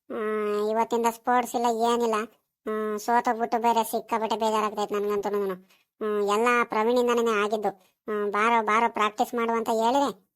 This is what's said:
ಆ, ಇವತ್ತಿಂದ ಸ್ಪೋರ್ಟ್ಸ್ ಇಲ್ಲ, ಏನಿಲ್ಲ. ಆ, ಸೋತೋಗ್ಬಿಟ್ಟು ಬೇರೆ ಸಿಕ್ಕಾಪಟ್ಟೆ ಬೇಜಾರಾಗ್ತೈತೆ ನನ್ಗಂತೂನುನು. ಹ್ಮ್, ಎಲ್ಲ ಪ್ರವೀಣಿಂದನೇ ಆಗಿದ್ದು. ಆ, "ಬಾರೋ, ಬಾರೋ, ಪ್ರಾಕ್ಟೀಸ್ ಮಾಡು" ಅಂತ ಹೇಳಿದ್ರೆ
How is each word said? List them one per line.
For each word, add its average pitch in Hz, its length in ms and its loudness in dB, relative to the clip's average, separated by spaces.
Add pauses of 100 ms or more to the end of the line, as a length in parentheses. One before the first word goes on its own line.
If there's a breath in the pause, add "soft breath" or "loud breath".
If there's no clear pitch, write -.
(100)
ಆ, 247 60 -8 (540)
ಇವತ್ತಿಂದ 226 400 0
ಸ್ಪೋರ್ಟ್ಸ್ 247 440 -2
ಇಲ್ಲ, 240 120 0
ಏನಿಲ್ಲ. 233 480 0 (520)
ಆ, 214 300 -4
ಸೋತೋಗ್ಬಿಟ್ಟು 233 640 0
ಬೇರೆ 233 260 2
ಸಿಕ್ಕಾಪಟ್ಟೆ 220 520 -4
ಬೇಜಾರಾಗ್ತೈತೆ 214 580 -2
ನನ್ಗಂತೂನುನು. 202 600 -2 (480 soft breath)
ಹ್ಮ್, 208 260 0
ಎಲ್ಲ 220 200 2 (160)
ಪ್ರವೀಣಿಂದನೇ 233 800 2
ಆಗಿದ್ದು. 214 240 -2 (400 soft breath)
ಆ, 208 200 -4
"ಬಾರೋ, 220 340 2
ಬಾರೋ, 220 260 2
ಪ್ರಾಕ್ಟೀಸ್ 214 460 -2
ಮಾಡು" 233 180 0
ಅಂತ 226 160 -2
ಹೇಳಿದ್ರೆ 233 680 0